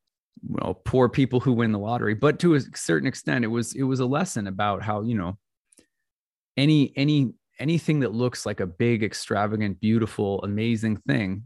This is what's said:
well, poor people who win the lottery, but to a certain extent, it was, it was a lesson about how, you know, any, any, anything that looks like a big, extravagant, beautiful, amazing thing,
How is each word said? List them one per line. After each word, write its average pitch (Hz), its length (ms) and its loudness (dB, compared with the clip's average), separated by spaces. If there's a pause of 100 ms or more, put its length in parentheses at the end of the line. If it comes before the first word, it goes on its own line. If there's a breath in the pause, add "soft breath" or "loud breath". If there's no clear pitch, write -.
(420 soft breath)
well, - 320 -6
poor 127 340 2
people 127 320 0
who 131 120 2
win 113 200 0
the 104 60 -2
lottery, 107 360 -2
but 143 240 2
to 170 160 4
a 135 60 4 (140)
certain 151 320 0
extent, 131 380 -2
it 107 40 -2
was, 117 260 -4
it 135 80 -4
was 131 180 0
a 127 60 0
lesson 131 400 -2
about 95 360 -2
how, 104 200 -4
you 117 120 -2
know, 95 220 -2 (1200 soft breath)
any, 143 400 4
any, 139 380 2 (240)
anything 151 420 0
that 110 140 -2
looks 120 320 -2
like 104 140 -4
a 95 60 -2
big, 113 360 0
extravagant, 104 800 -2
beautiful, 107 640 0
amazing 107 540 -2
thing, 107 500 -2